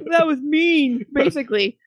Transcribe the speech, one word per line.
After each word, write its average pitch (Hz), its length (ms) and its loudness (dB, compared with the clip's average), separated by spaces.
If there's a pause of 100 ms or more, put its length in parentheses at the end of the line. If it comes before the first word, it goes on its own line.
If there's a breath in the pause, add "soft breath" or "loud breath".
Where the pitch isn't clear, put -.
(100)
That 330 160 4
was 302 140 -2
mean, 294 720 0
basically. 277 760 -2